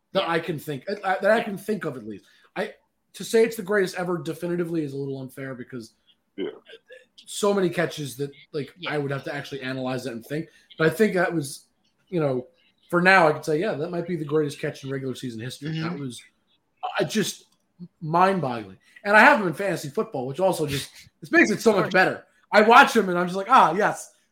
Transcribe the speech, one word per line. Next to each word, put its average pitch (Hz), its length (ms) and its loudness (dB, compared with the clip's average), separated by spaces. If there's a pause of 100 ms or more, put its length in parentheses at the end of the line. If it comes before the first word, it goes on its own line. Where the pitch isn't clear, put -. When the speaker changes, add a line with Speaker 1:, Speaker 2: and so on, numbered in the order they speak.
(120)
Speaker 1:
that 190 120 0
Speaker 2:
Yeah. 165 60 -4
Speaker 1:
I 170 80 0
can 165 220 -6
think, 143 280 -10
uh, 202 80 -6
that - 280 -2
I 220 140 4
Speaker 2:
Yeah. 220 60 -2
Speaker 1:
can 196 140 -8
think 196 280 -6
of 139 100 -6
at 107 100 -14
least. 101 180 -14 (300)
I, 190 200 -8 (400)
to 180 100 -14
say 226 200 4
it's 226 120 -2
the 208 80 -8
greatest 196 320 0
ever 180 220 -2
definitively 165 680 -4
is 139 80 -8
a 135 40 -10
little 139 260 -6
unfair 135 340 -12
because 120 380 -14 (420)
Speaker 3:
Yeah. 85 140 -6 (760)
Speaker 1:
so 202 260 0
many 190 180 2
catches 151 480 -4
that, 143 120 -6 (220)
like, 143 260 -8
Speaker 2:
Yeah. 156 160 -8
Speaker 1:
I 151 40 -2
would 139 120 -4
have 135 140 -6
to 160 100 -8
actually 135 280 -10
analyze 131 420 -6
that 131 80 -8
and 113 120 -12
think. 156 260 -8 (280)
But 156 100 4
I - 20 6
think 185 240 2
that 180 200 2
was, 143 320 -6 (440)
you 175 100 -2
know, 131 260 0 (440)
for 175 120 2
now, 185 240 8
I 151 60 6
could - 120 -6
say, 156 140 0
yeah, 196 160 -2
that 156 160 -4
might 170 160 -4
be 180 80 -4
the 156 100 -6
greatest 147 360 -2
catch 143 240 -8
in 135 60 -10
regular 135 260 -6
season 117 240 -10
history. 131 300 -10
Speaker 4:
Mm-hmm. 160 120 -6
Speaker 1:
That 165 160 -6
was, 127 240 -10 (800)
uh, 190 40 0
just - 420 -4 (540)
mind-boggling. 151 760 0 (260)
And 208 120 4
I 214 40 12
have 285 200 8
him 185 80 0
in 147 60 -2
fantasy 170 360 -4
football, 139 360 -4
which 139 140 -8
also 175 260 2
just, 139 240 -6 (300)
this 165 120 -18
makes 302 180 2
it 196 100 -4
so 226 120 4
much 202 200 0
better. 170 320 0 (280)
I 208 100 6
watch 247 340 8
him 190 120 2
and 175 100 0
I'm 180 80 0
just 180 100 -6
like, 196 140 -6
"Ah, 185 240 6
yes, 185 400 -2 (180)